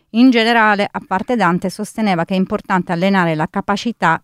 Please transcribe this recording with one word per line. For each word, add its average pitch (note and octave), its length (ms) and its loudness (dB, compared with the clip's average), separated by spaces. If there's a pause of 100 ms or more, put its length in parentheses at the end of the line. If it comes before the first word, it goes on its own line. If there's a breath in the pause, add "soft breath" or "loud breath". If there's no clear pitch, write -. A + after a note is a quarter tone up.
(100)
In B3 200 4
generale, A3 600 2
a F3 160 -8
parte F#3+ 300 -4
Dante, F3+ 340 0
sosteneva G3 560 -4
che G3 80 -4
è - 20 0
importante F#3 560 -2
allenare F3+ 420 0
la D#3 140 -2
capacità G3 760 -2